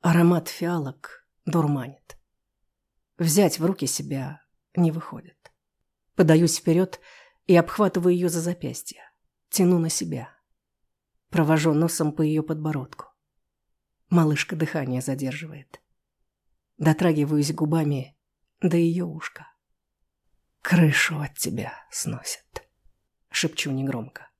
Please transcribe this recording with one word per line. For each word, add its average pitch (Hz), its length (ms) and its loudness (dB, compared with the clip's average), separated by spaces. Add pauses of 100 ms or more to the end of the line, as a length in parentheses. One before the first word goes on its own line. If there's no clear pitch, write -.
Аромат 170 480 4
фиалок - 760 -8 (180)
дурманит. 147 720 -2 (1000)
Взять 165 400 2
в 165 80 0
руки 180 200 -2
себя 139 560 -6 (320)
не 165 160 2
выходит. - 640 -14 (640)
Подаюсь 165 420 4
вперед 180 420 0 (480)
и 185 100 6
обхватываю 175 580 2
ее 175 160 0
за 165 100 -4
запястье. 170 600 -8 (480)
Тяну 180 280 4
на 165 120 0
себя. 156 400 -8 (1000)
Провожу 156 460 4
носом 156 380 0
по 156 100 -2
ее 156 200 0
подбородку. 156 640 -6 (1040)
Малышка 160 480 2
дыхание 135 460 -4
задерживает. 143 800 -10 (960)
Дотрагиваюсь 151 760 2
губами 151 640 -2 (440)
до 170 160 2
ее 170 300 0
ушка. - 400 -14 (1160)
«Крышу 160 580 2
от 147 140 -8
тебя - 380 -8 (180)
сносит», - 800 -10 (600)
шепчу - 400 -4
негромко. 131 680 -6